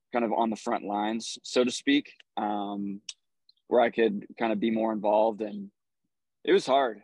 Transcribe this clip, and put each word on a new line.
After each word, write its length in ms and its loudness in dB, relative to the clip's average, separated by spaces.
kind 120 0
of 80 -2
on 180 0
the 60 -4
front 280 -6
lines, 600 -6
so 180 2
to 80 0
speak, 400 0
um, 640 -4
where 120 4
I 100 4
could 360 0
kind 140 0
of 60 -2
be 120 0
more 220 0
involved. 480 2
And 300 -8
it 80 2
was 140 4
hard. 380 2